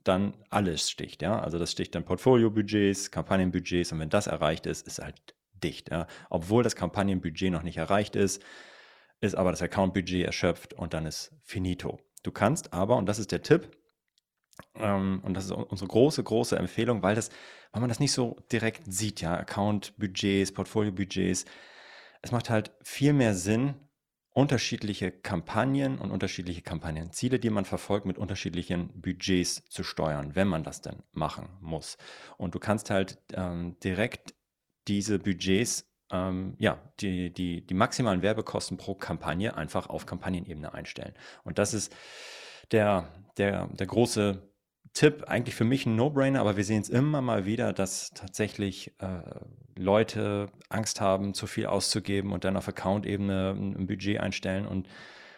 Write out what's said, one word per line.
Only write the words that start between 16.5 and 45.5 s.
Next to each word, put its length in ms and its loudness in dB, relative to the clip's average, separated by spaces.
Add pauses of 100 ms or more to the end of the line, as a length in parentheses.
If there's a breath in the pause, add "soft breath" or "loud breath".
Empfehlung, 440 0
weil 140 4
das, 140 -2 (420 loud breath)
weil 80 -4
man 100 0
das 100 -2
nicht 120 2
so 240 0 (160)
direkt 400 0
sieht, 300 -2
ja, 160 0
Account-Budgets, 1160 0
Portfolio-Budgets. 920 0 (760 loud breath)
Es 100 -8
macht 180 0
halt 220 0 (100)
viel 320 2
mehr 220 6
Sinn, 400 0 (560)
unterschiedliche 800 2
Kampagnen 880 0
und 140 -6
unterschiedliche 500 -4
Kampagnenziele, 800 -2
die 100 2
man 140 2
verfolgt, 420 -2
mit 120 -2
unterschiedlichen 840 -4
Budgets 720 0
zu 140 -8
steuern, 520 -2
wenn 140 4
man 140 0
das 180 -12
denn 300 -12
machen 360 -4 (140)
muss. 360 -8 (400 loud breath)
Und 160 -4
du 60 -4
kannst 300 -2
halt, 280 0 (160)
ähm, 480 -6
direkt 540 -4 (540)
diese 300 0
Budgets, 680 0 (220)
ähm, 480 -4
ja, 220 0 (180)
die, 320 -4
die, 340 -4
die 80 -6
maximalen 500 2
Werbekosten 520 -2
pro 200 -6
Kampagne 600 -4
einfach 320 -4
auf 180 -8
Kampagnenebene 680 -6
einstellen. 400 -12 (320 loud breath)
Und 140 -4
das 140 2
ist 220 -4 (760 loud breath)
der, 360 4 (300)
der, 300 2
der 200 -6
große 580 4 (480)
Tipp, 340 6
eigentlich 260 -2